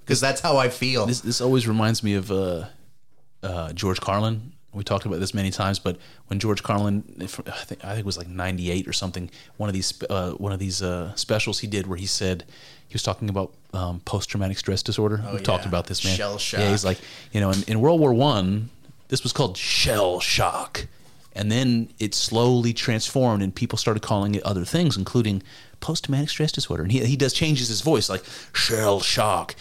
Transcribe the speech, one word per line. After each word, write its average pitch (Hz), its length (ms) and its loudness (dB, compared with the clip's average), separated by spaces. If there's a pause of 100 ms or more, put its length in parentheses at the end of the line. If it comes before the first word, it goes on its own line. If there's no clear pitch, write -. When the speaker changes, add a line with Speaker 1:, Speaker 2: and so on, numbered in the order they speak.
Speaker 1:
'cause 135 140 2
that's 135 220 0
how 156 160 2
I 131 100 4
feel." 123 380 0
Speaker 2:
This, 123 160 0
this 117 180 -2
always 123 300 4
reminds 110 340 2
me 104 120 2
of, 98 140 -2
uh, 92 360 0 (760)
uh, 87 280 -4
George 92 300 0
Carlin. 110 500 0 (220)
We 101 120 -6
talked 98 200 0
about 90 140 -2
this 95 140 -2
many 98 180 0
times, 98 280 0
but 90 180 -4 (300)
when 98 120 -2
George 104 240 0
Carlin, 104 400 0 (160)
if, - 220 -10
I - 100 -10
think, - 320 -12
I 95 60 -12
think 104 100 -4
it 101 60 -6
was, 92 120 -4
like, 87 120 -10
ninety-eight 90 580 -2
or - 60 -6
something, 90 360 -4 (280)
one 104 120 -2
of 98 40 -2
these, 95 200 -2 (160)
uh, 90 220 0
one 101 220 -4
of 92 60 -4
these, 95 220 -4
uh, 90 340 -4
specials 107 440 -2
he 107 80 -6
did 98 200 -2
where 92 100 -4
he 95 80 -8
said, 92 400 -2 (420)
he - 60 -20
was 117 100 -2
talking 107 260 -2
about, 95 240 -2 (200)
um, 90 280 -4
post-traumatic 98 560 -2
stress - 240 -2
disorder. 107 460 0
Speaker 1:
Oh, 98 60 -8
Speaker 2:
We've 98 100 -6
talked 92 220 0
Speaker 1:
yeah. 95 40 -4
Speaker 2:
about 87 180 0
this, - 180 -4
man. 95 100 2
Speaker 1:
Shell 104 240 -4 (140)
Speaker 2:
Yeah, 101 180 4
he's 101 100 2
Speaker 1:
shock. 98 40 -2
Speaker 2:
like, 92 140 2 (340)
you 107 80 2
know, 98 100 4
in, 98 120 2
in 110 180 2
World 165 180 6
War 139 140 6
One, 110 560 4 (400)
this - 140 -2
was 120 100 -2
called 107 240 0
shell 98 640 2
shock. - 680 0 (460)
And 104 160 -2
then 117 400 2 (100)
it 104 140 -2
slowly 120 600 4
transformed 113 680 2
and 95 140 -2
people 120 220 -4
started 107 260 0
calling 101 320 2
it - 80 -2
other 92 220 -2
things, 160 320 2
including 101 440 0 (380)
post-traumatic 147 500 -2
stress 156 220 0
disorder. 85 320 -4
And 92 80 0
he, 127 140 2
he 135 100 2
does 131 160 2
changes 135 380 2
his 110 100 -2
voice, 156 300 2
like, 95 140 -2 (300)
"Shell 104 460 2
shock 95 600 0